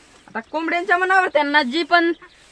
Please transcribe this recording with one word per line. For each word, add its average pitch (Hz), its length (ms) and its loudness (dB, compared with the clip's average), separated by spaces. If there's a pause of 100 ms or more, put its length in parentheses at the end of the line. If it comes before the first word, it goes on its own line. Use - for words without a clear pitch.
(280)
आता 220 120 -10
कोंबड्यांच्या 339 580 -2
मनावर, 370 300 2
त्यांना 294 340 0
जी 285 200 -2
पण 339 300 2 (400)